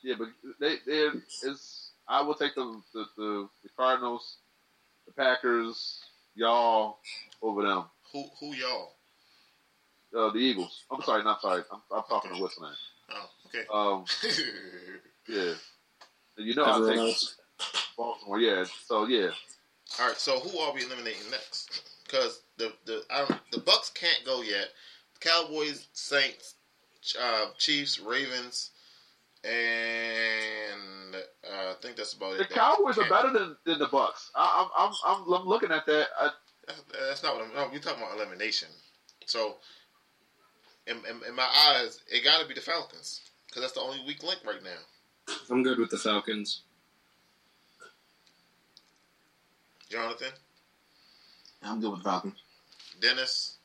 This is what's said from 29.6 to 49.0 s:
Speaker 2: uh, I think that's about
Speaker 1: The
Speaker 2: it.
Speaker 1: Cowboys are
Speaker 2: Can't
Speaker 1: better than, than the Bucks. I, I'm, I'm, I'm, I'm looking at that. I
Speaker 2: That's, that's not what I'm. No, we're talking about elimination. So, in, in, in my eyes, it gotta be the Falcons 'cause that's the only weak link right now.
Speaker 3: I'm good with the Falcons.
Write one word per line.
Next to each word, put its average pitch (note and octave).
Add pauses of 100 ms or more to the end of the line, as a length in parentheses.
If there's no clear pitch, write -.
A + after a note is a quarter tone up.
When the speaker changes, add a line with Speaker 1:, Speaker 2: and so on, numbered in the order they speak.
Speaker 2:
uh, F#2+
I F#2
think A#2+
that's G#2+
about F#2+
Speaker 1:
The F#3+
Speaker 2:
it. F#3+
Speaker 1:
Cowboys C4
are G3+
Speaker 2:
Can't -
Speaker 1:
better A3+
than, F#3
than E3
the C#3+
Bucks. -
I, E3
I'm, G3 (180)
I'm, F#3+
I'm, F3
I'm F#3
looking G#3
at D#3
that. D3+ (120)
I D3 (360)
Speaker 2:
That's, G#2+ (260)
that's C#3
not D3
what A2+
I'm. A2+
No, C#3
we're C#3+
talking C#3+
about G2+
elimination. G2 (560)
So, A2+ (1300)
in, A#2
in, A#2
in A#2+
my C3 (220)
eyes, B2 (100)
it B2
gotta D#3
be C#3
the -
Falcons - (320)
'cause B2+
that's B2+
the -
only C3+
weak C#3+
link F3+
right F#2+
now. - (160)
Speaker 3:
I'm B2+
good B2+
with A2+
the G#2+
Falcons. G#2 (3250)